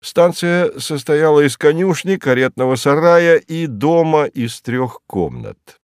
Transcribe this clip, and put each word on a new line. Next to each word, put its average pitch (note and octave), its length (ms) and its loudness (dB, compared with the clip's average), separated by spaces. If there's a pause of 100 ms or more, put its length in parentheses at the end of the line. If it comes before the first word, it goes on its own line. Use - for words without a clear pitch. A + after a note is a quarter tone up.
Станция F3 760 0
состояла D3+ 600 0
из C#3+ 160 2
конюшни, F3 600 0
каретного B2+ 580 0
сарая E3 640 4
и E3 300 -6
дома D3+ 580 0
из A#2 340 -8
трёх B2 480 -6
комнат. B1 800 -8